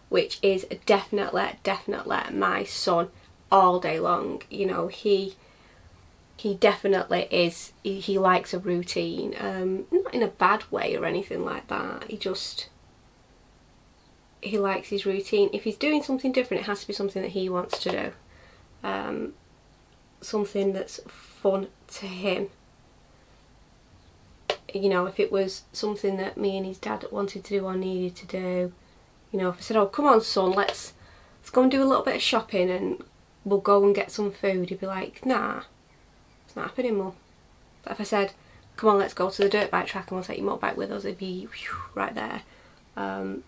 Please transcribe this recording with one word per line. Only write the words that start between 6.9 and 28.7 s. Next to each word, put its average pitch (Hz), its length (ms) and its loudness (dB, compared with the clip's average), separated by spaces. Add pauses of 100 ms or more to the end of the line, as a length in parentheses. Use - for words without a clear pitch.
is, 175 400 2 (100)
he, 196 160 -4
he 196 180 -2
likes 185 380 4
a 180 60 -2
routine, 175 800 -2
um, 190 500 -2
not 392 240 2
in 240 80 2
a 202 60 4
bad 202 420 2
way - 260 -2
or - 80 -2
anything - 400 -4
like - 220 -6
that. - 380 -6
He - 120 -10
just, - 520 -6 (1700)
he 208 160 -4
likes 196 340 0
his 196 140 -2
routine. 196 480 2
If 202 120 -4
he's 214 120 -2
doing 302 240 2
something 262 300 0
different, 254 320 0
it - 40 -10
has 202 160 -4
to - 40 -18
be 208 60 -6
something 196 300 -4
that 190 100 -6
he 185 160 -2
wants 180 320 -2
to - 100 -2
do, - 220 -4 (720)
um, 196 480 -4 (880)
something 202 520 -2
that's - 360 -8
fun - 580 -2 (220)
to - 180 -12
him. 190 440 -4 (2250)
You 196 160 0
know, 180 180 2
if 190 120 -6
it - 140 0
was 190 300 -2 (100)
something 202 460 -2
that 190 180 -6
me 196 200 -2
and 190 80 -4
his 190 140 -10
dad 208 320 -8
wanted 202 320 -6
to 202 160 -2
do 190 80 -2
or 185 80 -4
needed 185 400 -2
to - 120 -18
do, 180 460 -2 (600)